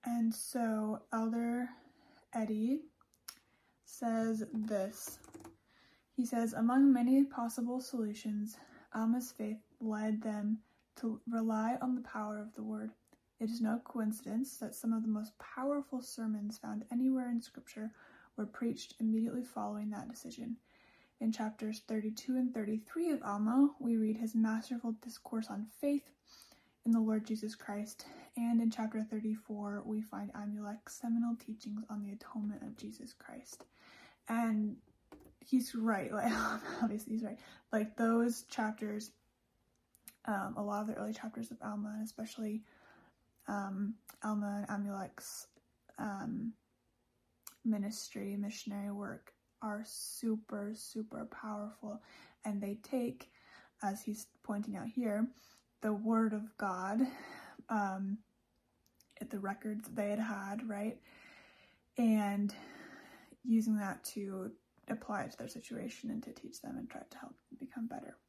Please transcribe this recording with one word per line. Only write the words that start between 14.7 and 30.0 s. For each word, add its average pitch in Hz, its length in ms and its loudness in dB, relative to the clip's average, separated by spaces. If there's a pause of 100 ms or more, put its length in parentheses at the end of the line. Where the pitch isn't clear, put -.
some 226 180 0
of 220 100 2
the 226 60 0
most 214 280 0
powerful 277 640 -2
sermons 214 560 -2
found 214 340 -6
anywhere 254 380 4
in 233 120 2
Scripture - 500 -10 (440)
were 214 100 -2
preached - 540 -4
immediately 226 440 4
following 208 480 -4
that 214 180 -6
decision. 233 480 -6 (640)
In 226 120 4
chapters 214 560 -2
thirty-two 220 480 0
and 254 180 4
thirty-three 220 580 0
of 262 120 2
Alma, 226 560 6
we 233 180 4
read 220 200 4
his 226 160 -2
masterful 226 600 2 (100)
discourse 226 480 -4
on 208 160 -4 (120)
faith 285 300 2 (760)
in 226 60 6
the 226 80 8
Lord 214 260 4
Jesus 214 300 -2
Christ, - 500 -6 (300)
and 233 260 6
in 226 80 6
chapter 220 340 0
thirty-four, 214 840 -4
we 214 160 0